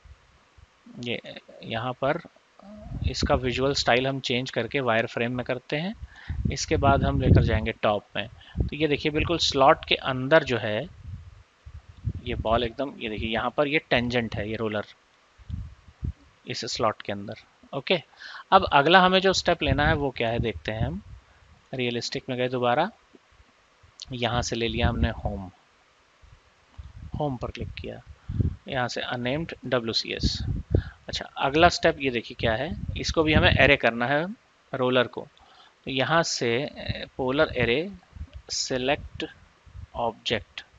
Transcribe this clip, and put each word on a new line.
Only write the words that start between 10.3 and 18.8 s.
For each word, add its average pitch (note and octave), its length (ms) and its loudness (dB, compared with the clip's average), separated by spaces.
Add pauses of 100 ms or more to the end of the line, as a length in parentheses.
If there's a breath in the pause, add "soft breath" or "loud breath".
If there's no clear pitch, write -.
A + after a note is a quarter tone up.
जो B2+ 140 0
है A2 280 -2 (1400)
ये A#2+ 140 -4
ball A2+ 280 2
एकदम, C3+ 340 -6
ये A#2+ 100 -8
देखिए G#2+ 200 -4
यहाँ A2+ 220 0
पर D3 180 0
ये D3+ 100 0 (120)
tangent A#2+ 460 0
है, G#2 140 -6
ये A2 60 -6
roller G#2 280 -2 (1600)
इस A#2 200 -10
slot A2 360 -2
के G#2 100 -8
अंदर। G2+ 240 -10 (360)
ओके, E3 280 -2 (520 loud breath)
अब F#3+ 200 6
अगला D#3+ 280 8